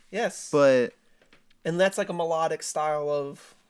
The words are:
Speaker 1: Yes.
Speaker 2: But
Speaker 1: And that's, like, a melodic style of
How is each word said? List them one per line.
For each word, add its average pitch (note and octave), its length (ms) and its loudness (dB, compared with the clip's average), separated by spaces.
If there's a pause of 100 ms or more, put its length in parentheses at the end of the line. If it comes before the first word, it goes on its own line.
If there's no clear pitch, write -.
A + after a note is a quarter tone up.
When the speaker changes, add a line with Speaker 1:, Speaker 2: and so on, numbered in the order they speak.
(120)
Speaker 1:
Yes. - 400 -6
Speaker 2:
But C3+ 420 4 (720)
Speaker 1:
And E3+ 140 -2
that's, F#3+ 180 2
like, G3+ 120 -4
a F3+ 40 -8
melodic D#3+ 480 -2
style D3+ 480 -2
of C#3+ 460 -6 (140)